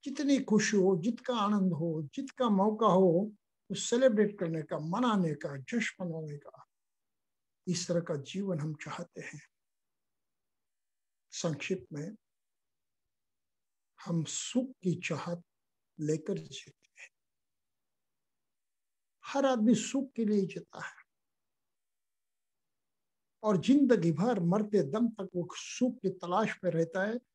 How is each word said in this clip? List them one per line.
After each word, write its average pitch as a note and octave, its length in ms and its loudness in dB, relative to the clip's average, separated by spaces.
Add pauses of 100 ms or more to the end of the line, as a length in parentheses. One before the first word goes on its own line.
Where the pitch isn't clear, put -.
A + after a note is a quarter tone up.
जितनी C#4 360 2
खुशी G#3+ 380 4
हो, F#3 200 6
जितना A3+ 400 -2
आनंद G3+ 360 2
हो, D#3 420 -4
जितना C4 340 -2
मौका G#3+ 380 4
हो, F#3 440 6 (380)
उस - 200 -6
celebrate G#3+ 500 4
करने E3 240 -2
का, D#3 160 -6
मनाने F#3 560 0
का, C#3+ 220 -8
जश्न F#3 480 -4
मनाने D#3 320 -8
का, - 280 -20 (1000)
इस F3 200 -4
तरह E3+ 140 0
का E3+ 140 -6
जीवन F3+ 440 -6
हम D3+ 140 -6
चाहते D#3+ 480 -12
हैं। - 340 -16 (1800)
संक्षिप्त D#3+ 560 -4
में, E3 220 -10 (1800)
हम E3+ 240 -2
सुख - 460 -4 (140)
की F3+ 180 0
चाहत E3+ 420 -6 (540)
लेकर D#3+ 400 -2
जीते - 640 -16
हैं। - 80 -20 (2250)
हर C#4 220 0
आदमी A#3 300 6
सुख - 360 -2
के A#3 140 -4
लिए G3+ 200 2
जीता - 400 -12
है - 100 -14 (2500)
और G#3+ 140 4
जिंदगी A#3 540 4
भर G3 280 0
मरते G3+ 440 2
दम G#3+ 280 0
तक F#3+ 240 -10
वो F3 180 -4
सुख - 480 -4
की F#3+ 80 -2
तलाश F#3+ 540 -2
में F3+ 80 0
रहता E3 320 0
है A3+ 160 -4 (160)